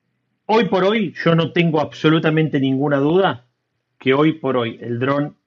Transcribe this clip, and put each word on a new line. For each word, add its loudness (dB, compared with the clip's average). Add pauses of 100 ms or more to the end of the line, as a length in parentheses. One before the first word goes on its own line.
(460)
hoy 2
por 0
hoy, 0
yo 4
no 2
tengo 0
absolutamente 0
ninguna 0
duda 0 (500)
que 0
hoy 2
por -4
hoy -4
el -8
dron -2